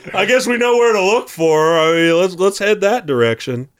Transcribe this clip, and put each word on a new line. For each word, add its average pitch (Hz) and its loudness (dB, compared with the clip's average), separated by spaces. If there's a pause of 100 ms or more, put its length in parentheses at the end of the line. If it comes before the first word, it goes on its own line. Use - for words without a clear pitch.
<laughs> - -12
"I 196 0
guess 254 0
we 240 0
know 240 0
where 233 4
to 196 0
look 202 0
for 160 0
her. 165 2
I 160 2
mean, 165 2
let's, 180 0
let's 190 -2
head 208 -2
that 202 0
direction." 120 -2 (120)